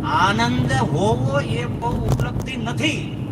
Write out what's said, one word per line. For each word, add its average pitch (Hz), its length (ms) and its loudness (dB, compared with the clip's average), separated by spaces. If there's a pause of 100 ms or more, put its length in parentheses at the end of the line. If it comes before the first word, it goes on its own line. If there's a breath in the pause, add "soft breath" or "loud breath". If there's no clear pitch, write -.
આનંદ 233 680 2
હોવો - 680 2
એ - 260 -2
બહુ 233 400 -2
ઉપલબ્ધિ - 520 -2
નથી 247 760 -2